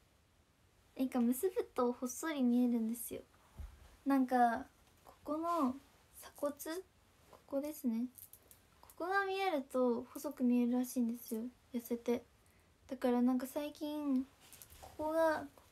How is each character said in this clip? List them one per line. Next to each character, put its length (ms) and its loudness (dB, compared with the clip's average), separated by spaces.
な 80 0
ん 60 0
か 100 0
結 300 2
ぶ 120 -4
と 180 2
ほ 140 -6
っ 20 -2
そ 200 -6
り 140 -2
見 220 4
え 40 4
る 120 2
ん 80 -2
で 60 -2
す 200 -8
よ。 60 -10
な 100 4
ん 100 4
か、 380 4
こ 80 -20
こ 120 -4
の 400 0
鎖 200 -18
骨、 180 -4
こ 160 -20
こ 140 -4
で 140 -6
す 120 -6
ね。 200 -2
こ 80 -20
こ 80 -4
が 180 2
見 120 -2
え 120 0
る 120 0
と 420 0
細 180 -8
く 100 -6
見 200 4
え 40 2
る 60 0
ら 140 2
し 100 -8
い 40 0
ん 140 0
で 80 -12
す 120 -8
よ、 80 -4
痩 80 -4
せ 160 -4
て。 260 -2
だ 80 -8
か 140 2
ら 100 4
な 140 6
ん 40 2
か 80 -4
最 260 -6
近、 540 -2
こ 160 -18
こ 160 -2
が、 320 2
こ 180 -20